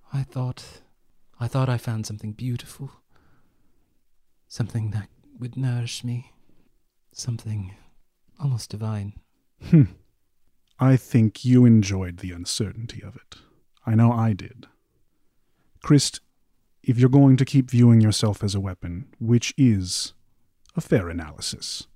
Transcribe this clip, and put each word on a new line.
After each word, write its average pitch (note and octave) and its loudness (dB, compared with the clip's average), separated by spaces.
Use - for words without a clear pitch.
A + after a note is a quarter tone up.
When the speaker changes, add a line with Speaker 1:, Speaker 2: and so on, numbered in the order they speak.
Speaker 1:
I C3+ -4
thought, B2+ -10
I A#2 -8
thought C3 -2
I B2 -2
found A2 -6
something G#2+ -12
beautiful. B2 -10
Something A2 -6
that G2+ -8
would B2 -14
nourish B2 -6
me. A#2+ -10
Something G#2+ -10
almost C3 -6
divine. G#2+ -10
Speaker 2:
Hmm. D#3+ 6
I C3 4
think A2+ 0
you B2 6
enjoyed F#2+ 2
the F2+ -12
uncertainty G2 -10
of G2 -20
it. - -20
I A2+ 0
know A#2 4
I A2+ 0
did. - -12
Christ, - 2
if A#2 -2
you're B2+ 6
going C3+ 6
to C3+ 0
keep C3+ 0
viewing A#2+ 6
yourself G#2+ 0
as G2+ -4
a G2 -4
weapon, F2+ -10
which A#2 0
is G2+ 0
a E3 -4
fair F#2+ -2
analysis - -12